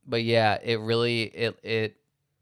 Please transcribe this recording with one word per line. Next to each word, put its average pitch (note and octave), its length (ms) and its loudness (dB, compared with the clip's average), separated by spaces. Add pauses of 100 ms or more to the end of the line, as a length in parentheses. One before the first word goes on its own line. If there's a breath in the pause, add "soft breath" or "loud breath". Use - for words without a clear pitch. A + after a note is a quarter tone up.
but A#2 160 -2
yeah, A2+ 400 4
it A#2 160 -2
really, A#2 440 0
it, A2 400 -4
it, A2 340 -2 (460)